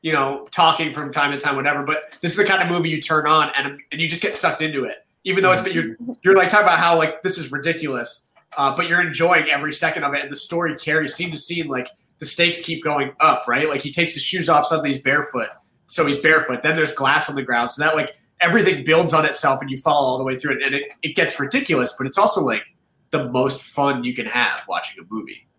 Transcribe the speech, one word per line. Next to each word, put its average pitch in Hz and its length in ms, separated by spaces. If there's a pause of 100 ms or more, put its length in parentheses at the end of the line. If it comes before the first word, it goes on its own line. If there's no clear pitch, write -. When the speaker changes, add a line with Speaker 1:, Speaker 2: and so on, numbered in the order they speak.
Speaker 1:
you 156 120
know, 139 380
talking 165 420
from 143 180
time 143 200
to 143 80
time, 143 180
whatever. 139 260
But 156 380
this 175 100
is - 60
the 196 80
kind 190 180
of 175 60
movie 170 200
you 156 120
turn 151 260
on 151 280
and, 139 240 (120)
and 147 100
you 165 60
just 170 140
get - 140
sucked - 260
into 147 240
it, - 200 (200)
even 190 180
though 185 80
it's, 180 100
but 185 120
you're, 165 220
Speaker 2:
Mm-hmm. 240 180 (100)
Speaker 1:
you're, 190 120
like, 180 140
talking 208 160
about 170 140
how, 170 180
like, 156 240
this 180 160
is 139 140
ridiculous, 139 800 (280)
uh, 139 180
but 170 120
you're 175 140
enjoying 160 480
every 147 240
second 160 320
of 143 80
it, 139 80
and 143 100
the 135 40
story 170 420
carries 151 360
scene 175 180
to 147 60
scene. 165 300
Like, 127 220 (300)
the 151 60
stakes 170 360
keep 165 220
going 143 360
up, 151 280
right? 143 220
Like, 139 120
he 147 100
takes 170 240
his 143 80
shoes 170 260
off, 147 160
suddenly 147 240
he's 135 120
barefoot, 131 480 (380)
so 156 180
he's 139 140
barefoot. 156 440
Then 160 120
there's 156 180
glass 135 360
on 143 60
the 135 80
ground, 120 280
so 147 120
that, 160 120
like, - 200 (260)
everything 175 420
builds 165 300
on 151 120
itself, 143 360
and 139 80
you 131 80
follow 143 300
all 127 100
the 131 60
way 131 120
through 131 220
it, 135 60
and 135 120
it, 143 180 (100)
it 151 120
gets - 240
ridiculous, 139 580
but - 100
it's - 100
also, 202 240
like, 117 200 (500)
the 139 180
most 131 320
fun 139 420
you 123 100
can 117 120
have 120 420
watching - 360
a 85 100
movie. - 340 (100)